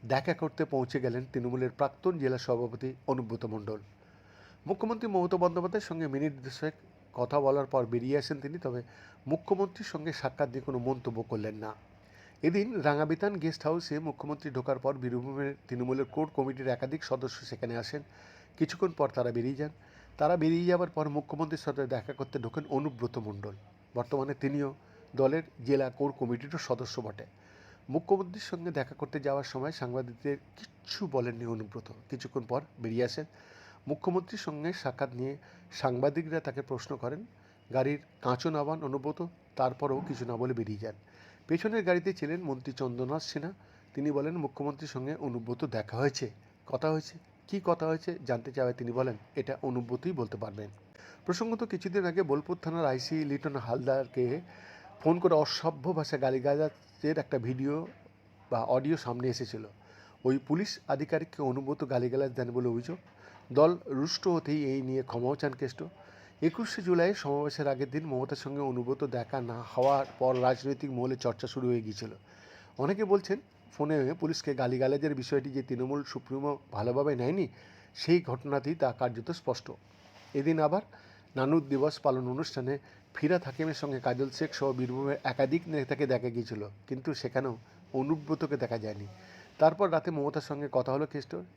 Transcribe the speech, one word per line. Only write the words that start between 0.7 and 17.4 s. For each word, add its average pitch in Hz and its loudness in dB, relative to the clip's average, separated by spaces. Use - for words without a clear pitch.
পৌঁছে 131 0
গেলেন 123 0
তৃণমূলের 123 -2
প্রাক্তন 143 2
জেলা 127 2
সভাপতি 120 -2
অনুব্রত 117 -2
মণ্ডল। 107 -6
মুখ্যমন্ত্রী 220 -2
মমতা 180 4
বন্দ্যোপাধ্যায়ের 180 2
সঙ্গে 160 -2
মিনিট 143 0
দশেক 143 -4
কথা 123 2
বলার 135 6
পর 131 6
বেরিয়ে 123 2
আসেন 143 -4
তিনি, 147 -6
তবে 123 -2
মুখ্যমন্ত্রীর 185 0
সঙ্গে 156 -4
সাক্ষাৎ 139 0
নিয়ে 127 -6
কোনো 131 0
মন্তব্য 127 -2
করলেন 107 -4
না। 110 -6
এদিন 196 4
রাঙাবিতান 156 4
গেস্ট 160 -2
হাউসে 160 0
মুখ্যমন্ত্রী 147 -6
ঢোকার 127 0
পর 139 2
বীরভূমের 131 -2
তৃণমূলের 127 -2
কোর 156 0
কমিটির 131 0
একাধিক 135 -4
সদস্য 131 -2